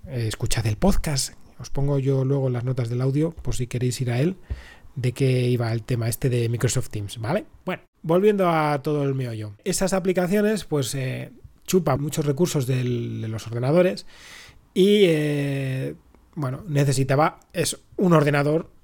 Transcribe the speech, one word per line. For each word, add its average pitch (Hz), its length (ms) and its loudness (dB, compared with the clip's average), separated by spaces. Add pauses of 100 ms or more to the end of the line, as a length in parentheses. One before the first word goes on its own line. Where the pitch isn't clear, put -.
Eh, 117 180 -4
escuchad - 400 -2
el 107 100 0
podcast, - 580 0 (260)
os - 100 -14
pongo 139 300 0
yo 135 240 0
luego 135 260 0
las 120 140 -4
notas 123 240 -2
del 123 120 -4
audio 143 300 0
por - 240 -6
si 123 140 -4
queréis 123 320 -2
ir 120 100 -2
a 120 100 0
él, 180 160 0 (580)
de 123 180 -2
qué 127 360 2
iba 117 240 0
el 117 120 -2
tema 117 240 -2
este 127 200 -2
de 120 200 0
Microsoft 117 420 0
Teams, 101 280 -8
¿vale? 156 280 -2 (180)
Bueno, 185 180 -6 (200)
volviendo 190 460 4
a 151 340 2
todo 147 220 0
el 135 100 0
meollo. 113 380 -6 (120)
Esas 185 300 0
aplicaciones, 190 680 0
pues, 139 300 -2
eh, 127 380 -6 (340)
chupan 151 360 2
muchos 151 240 -2
recursos 147 400 0
del, 120 560 -2
de 110 60 -6
los 110 180 -8
ordenadores 151 580 2 (680)
y, 202 300 6
eh, 143 920 0 (400)
bueno, 143 340 -6
necesitaba 139 720 2 (140)
es - 240 -2 (180)
un 180 160 4
ordenador 147 580 4 (140)